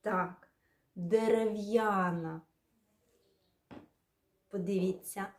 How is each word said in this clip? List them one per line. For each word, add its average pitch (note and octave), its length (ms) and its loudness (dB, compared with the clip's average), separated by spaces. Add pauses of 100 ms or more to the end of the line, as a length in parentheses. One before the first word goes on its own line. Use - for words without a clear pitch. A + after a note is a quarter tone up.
Так, F#3 480 -2 (460)
дерев'яна. G3+ 1500 2 (2000)
Подивіться, F#3+ 800 -2 (120)